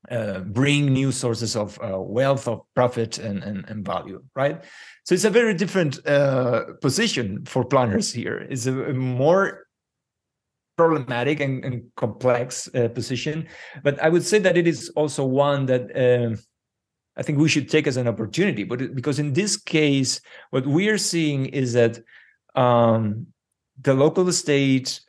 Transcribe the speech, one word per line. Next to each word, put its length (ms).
uh, 300
bring 520
new 180
sources 460
of, 260
uh, 160
wealth, 480
of 140
profit 440
and, 240
and, 260
and 160
value, 380
right? 280
So 100
it's 100
a 60
very 240
different, 520
uh, 760
position 640
for 180
planners 480
here. 380
It's 160
a, 240
a 40
more 720
problematic 600
and, 240
and 180
complex, 760
uh, 140
position, 600
but 180
I 80
would 140
say 160
that 180
it 120
is 220
also 340
one 420
that, 280
um, 440
I 80
think 160
we 80
should 200
take 200
as 80
an 100
opportunity, 560
but 180
it, 140
because 240
in 140
this 240
case, 640
what 140
we 240
are 100
seeing 480
is 260
that, 260
um, 720
the 120
local 360
state 800